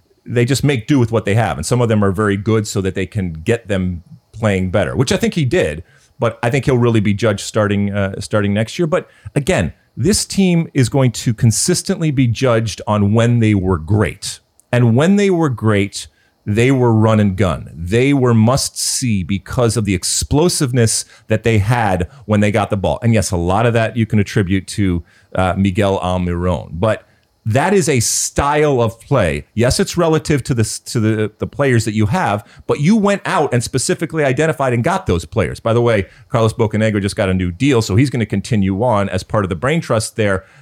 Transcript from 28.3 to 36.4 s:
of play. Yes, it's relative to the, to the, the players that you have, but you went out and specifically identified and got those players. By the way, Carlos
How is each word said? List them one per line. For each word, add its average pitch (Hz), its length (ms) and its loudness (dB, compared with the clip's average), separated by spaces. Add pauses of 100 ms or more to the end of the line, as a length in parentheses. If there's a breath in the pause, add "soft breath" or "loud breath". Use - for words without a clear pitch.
of 110 200 -2
play. 85 520 -2
Yes, 120 240 0
it's 190 200 -2
relative 160 460 0
to 139 100 -2
the, 113 100 0 (220)
to - 160 -4
the, 107 380 0
the - 80 -6
players 131 360 0
that 107 100 -4
you 107 120 0
have, 110 420 -2 (200 loud breath)
but 120 120 -2
you 175 160 4
went 202 300 0
out 170 280 -2
and 120 80 2
specifically 160 640 -4
identified 139 480 0
and 120 100 0
got 180 260 -2
those 87 180 0
players. 78 340 -4
By 113 140 0
the 120 80 2
way, 113 260 0 (220 loud breath)
Carlos 113 240 0